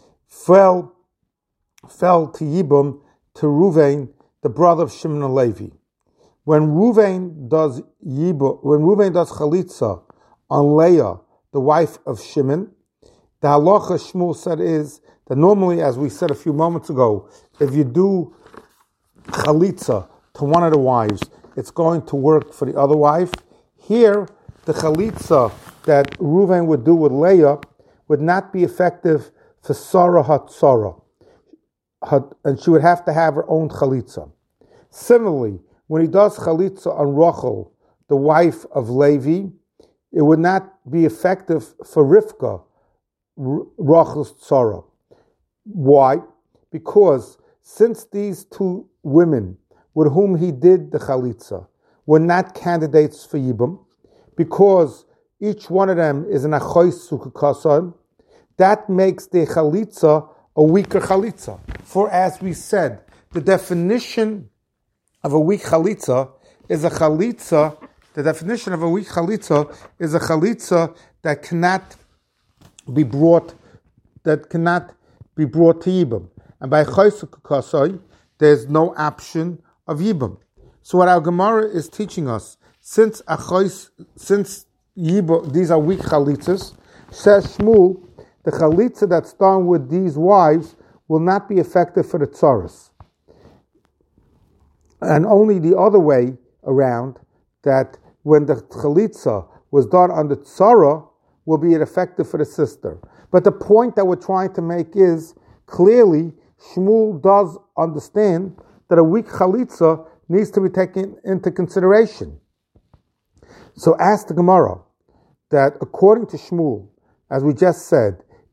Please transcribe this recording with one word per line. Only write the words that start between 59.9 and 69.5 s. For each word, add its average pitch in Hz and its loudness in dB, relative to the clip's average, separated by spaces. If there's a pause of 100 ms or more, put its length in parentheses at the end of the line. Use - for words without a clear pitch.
a 151 4
weaker 180 2
Chalitza. 196 -4 (240)
For 208 -2
as 185 -2
we 185 -8
said, 143 -6 (300)
the 170 -8
definition 190 -4 (720)
of 143 -4
a 156 2
weak 190 -2
Chalitza 160 -2 (380)
is 160 -4
a 165 -2
Chalitza, 156 -2 (360)
the 147 -8
definition 170 -6
of 165 -6
a 170 -2
weak 185 -4
Chalitza 170 -4 (240)